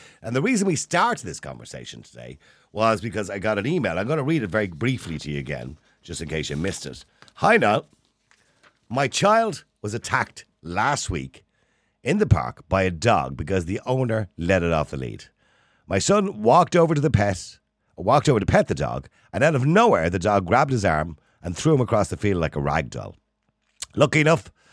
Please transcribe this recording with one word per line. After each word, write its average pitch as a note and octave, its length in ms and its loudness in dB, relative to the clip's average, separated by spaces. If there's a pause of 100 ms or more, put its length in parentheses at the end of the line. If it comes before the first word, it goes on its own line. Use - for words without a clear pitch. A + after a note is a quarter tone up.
(220)
And A#2 120 -8
the C3+ 60 0
reason G3+ 260 0
we F3 80 0
started G3 520 -2
this D#2+ 120 -12
conversation A#1+ 600 -16
today B1 380 -20 (340)
was A2 300 2
because G2+ 260 -6
I G2+ 100 -8
got G#2+ 200 -2
an G2+ 80 -4
email. G2+ 320 -2
I'm G#2 100 -4
gonna D3+ 140 -2
read D3 200 -2
it F#2+ 80 -6
very G#2 180 -2
briefly F2 500 -6
to C#2+ 120 -10
you C#2+ 80 -4
again, C2+ 380 -10 (240)
just E2 220 -12
in D#2 80 -10
case D#2 180 -4
you C#2+ 80 -6
missed E2+ 300 -6
it. C2 180 -16 (300)
Hi, A3 240 2
Niall. A2 280 0 (1000)
My C3+ 180 0
child G#3 580 2 (180)
was G#2 100 -6
attacked - 540 -4 (160)
last G#2 480 -2
week C#2 340 -8 (580)
in D3+ 140 0
the F#3 100 0
park C2 440 2
by F#2+ 140 2
a F#2 60 0
dog D#2 460 0
because E2+ 300 -2
the G2 180 -6
owner A#2 540 -2
let F2 240 2
it E2+ 100 0
off D#2 160 0
the - 80 -10
lead. B1 300 -10 (600)
My G2 120 -2
son F#3+ 440 0
walked D3+ 340 4
over E3 180 4
to C#3+ 60 0
the C#3+ 100 2
pet, G2+ 480 0 (380)
walked C3 320 2
over A#2+ 120 4
to F#2 60 0
pet G3+ 220 4
the F2 60 -2
dog, C2+ 340 -6 (240)
and G#2 100 -2
out D#3 120 4
of B2+ 120 0
nowhere, D#3 420 4
the F2+ 100 0
dog G2 280 2
grabbed C3+ 260 2
his A2 120 0
arm D#2 320 0 (260)
and E2+ 140 -6
threw D#3 180 2
him C3 60 4
across G#2+ 280 2
the F2 80 -6
field F#2+ 240 0
like D#2 160 -2
a D2 40 -2
rag C#2+ 300 -2
doll. G#1+ 260 -14 (800)
Lucky D3+ 260 2
enough, D3+ 300 2 (220)